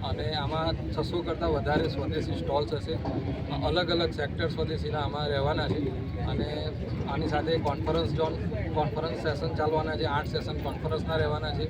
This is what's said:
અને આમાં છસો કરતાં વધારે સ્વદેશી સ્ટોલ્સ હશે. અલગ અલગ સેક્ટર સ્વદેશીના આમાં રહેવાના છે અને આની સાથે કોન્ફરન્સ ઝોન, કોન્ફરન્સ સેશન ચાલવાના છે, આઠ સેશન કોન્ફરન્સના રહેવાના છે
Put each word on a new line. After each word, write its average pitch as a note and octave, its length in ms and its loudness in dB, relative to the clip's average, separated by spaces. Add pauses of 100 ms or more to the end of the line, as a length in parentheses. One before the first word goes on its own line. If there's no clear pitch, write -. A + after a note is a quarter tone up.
અને D3+ 160 -2 (180)
આમાં D#3 360 0 (140)
છસો D#3 320 0
કરતાં E3 300 0
વધારે D#3 400 2
સ્વદેશી D3+ 480 0
સ્ટોલ્સ D3 340 0
હશે. D#3 180 -2 (720)
અલગ E3 280 2
અલગ E3+ 240 2
સેક્ટર D3+ 360 0
સ્વદેશીના D#3 500 0
આમાં D3 280 0
રહેવાના C#3+ 400 2
છે D3 80 0 (500)
અને D3+ 160 0 (640)
આની D#3 220 0
સાથે D#3 340 2
કોન્ફરન્સ D3+ 500 2
ઝોન, D#3+ 160 2 (440)
કોન્ફરન્સ D#3 480 0
સેશન D3+ 340 0
ચાલવાના D#3 400 2
છે, D#3 80 2
આઠ C#3+ 280 0
સેશન D3+ 280 -2
કોન્ફરન્સના D#3 600 0
રહેવાના D3+ 340 0
છે D3 120 0